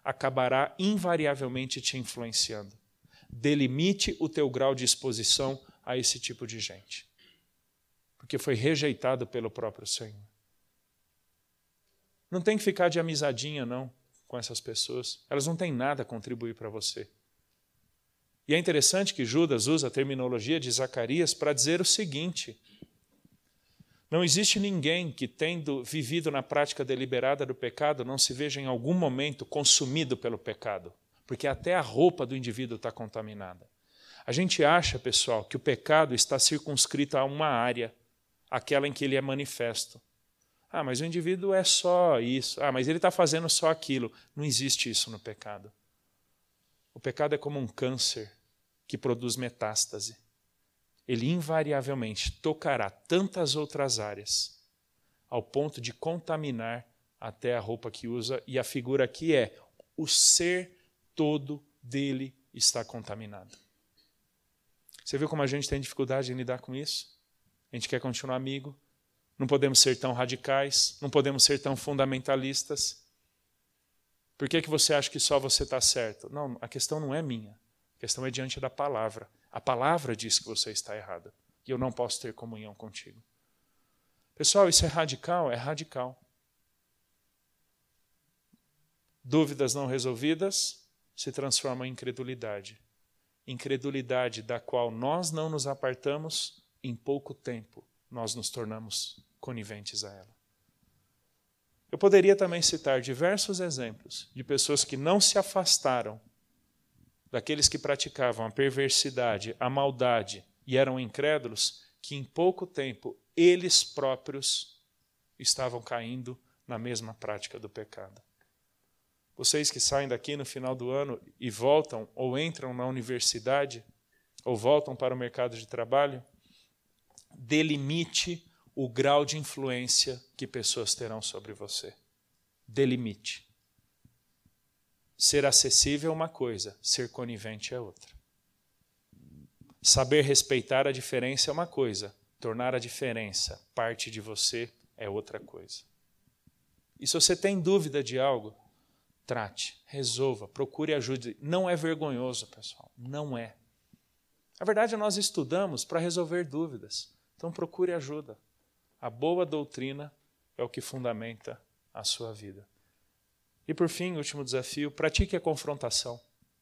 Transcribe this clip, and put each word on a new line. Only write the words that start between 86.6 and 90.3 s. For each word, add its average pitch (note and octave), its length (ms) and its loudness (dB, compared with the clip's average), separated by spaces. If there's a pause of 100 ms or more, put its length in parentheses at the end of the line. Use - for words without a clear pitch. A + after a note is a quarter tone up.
Dúvidas C#3 520 4
não C#3 120 -2
resolvidas C3+ 1000 -2 (300)